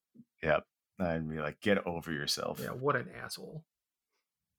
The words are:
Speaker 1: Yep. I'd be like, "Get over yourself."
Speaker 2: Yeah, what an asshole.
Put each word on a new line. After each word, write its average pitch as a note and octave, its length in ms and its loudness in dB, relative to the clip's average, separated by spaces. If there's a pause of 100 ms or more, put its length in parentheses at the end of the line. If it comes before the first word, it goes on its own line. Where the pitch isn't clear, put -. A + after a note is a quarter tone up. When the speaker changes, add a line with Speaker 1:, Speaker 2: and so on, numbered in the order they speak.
(420)
Speaker 1:
Yep. D#2 220 6 (340)
I'd E2 300 2
be D#2 100 -4
like, D2+ 220 -4
"Get G2+ 260 4
over E2+ 240 -4
yourself." - 520 -2
Speaker 2:
Yeah, - 80 -4
what C3+ 260 0
an - 140 -4 (120)
asshole. - 400 -12 (960)